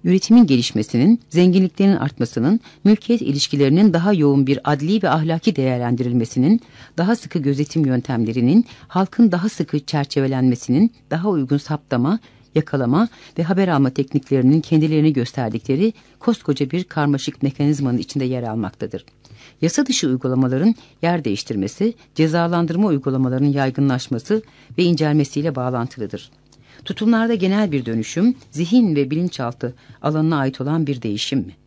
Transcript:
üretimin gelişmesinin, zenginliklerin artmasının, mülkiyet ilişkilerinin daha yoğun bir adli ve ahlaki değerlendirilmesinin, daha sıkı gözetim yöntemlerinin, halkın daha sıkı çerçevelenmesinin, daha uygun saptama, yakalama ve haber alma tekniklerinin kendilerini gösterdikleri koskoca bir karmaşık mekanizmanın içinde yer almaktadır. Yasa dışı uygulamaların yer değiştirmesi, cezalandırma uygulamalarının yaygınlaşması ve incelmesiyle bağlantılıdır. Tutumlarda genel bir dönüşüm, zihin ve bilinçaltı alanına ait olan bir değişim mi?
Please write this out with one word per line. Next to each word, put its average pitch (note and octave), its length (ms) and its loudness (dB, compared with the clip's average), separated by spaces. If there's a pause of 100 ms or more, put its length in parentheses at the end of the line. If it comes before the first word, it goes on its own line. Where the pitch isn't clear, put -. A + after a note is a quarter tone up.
üretimin F#3+ 440 6
gelişmesinin, C3+ 800 2
zenginliklerin F#3 680 4
artmasının, C#3 640 -2 (240)
mülkiyet G#3+ 380 2
ilişkilerinin C#3+ 720 2
daha F3 200 2
yoğun C#3+ 340 4
bir C3+ 160 0
adli D#3 400 0
ve D#3+ 60 0
ahlaki D#3+ 460 0
değerlendirilmesinin, B2 1040 0 (360)
daha G3 180 0
sıkı - 240 -8
gözetim C#3+ 460 -2
yöntemlerinin, B2 800 0 (220)
halkın F#3+ 440 0
daha F3+ 180 -2
sıkı D3+ 360 -6
çerçevelenmesinin, C3+ 1040 0 (200)
daha E3+ 180 -2
uygun C#3+ 280 -2
saptama, D3 640 -2 (360)
yakalama D3 520 0 (300)
ve E3+ 60 -2
haber F#3 240 0
alma C#3 220 2
tekniklerinin C#3 720 0
kendilerini D#3 520 2
gösterdikleri C3 800 -2 (260)
koskoca D3 520 -2
bir F3+ 120 -4
karmaşık C#3+ 600 -2
mekanizmanın C#3 540 -2
içinde C3 280 -4
yer B2+ 180 -4
almaktadır. G#2+ 600 -8 (560)
Yasa G#3 240 0
dışı F3 220 -2
uygulamaların C3 680 0 (260)
yer E3+ 220 0
değiştirmesi, G#2+ 680 -4 (220)
cezalandırma E3+ 720 0
uygulamalarının C3+ 640 0
yaygınlaşması C3+ 920 -2 (360)
ve F3+ 60 2
incelmesiyle D3+ 720 0
bağlantılıdır. B2 760 -6 (540)
Tutumlarda A3+ 500 0
genel F#3+ 360 0
bir C3 140 -4
dönüşüm, C3+ 500 -2 (160)
zihin F3 440 2
ve C#3 160 0
bilinçaltı B2+ 640 -6 (260)
alanına D#3 360 0
ait C3+ 240 -2
olan D3+ 260 -2
bir C3 140 -6
değişim A2 380 -4
mi? F#2 160 -10 (120)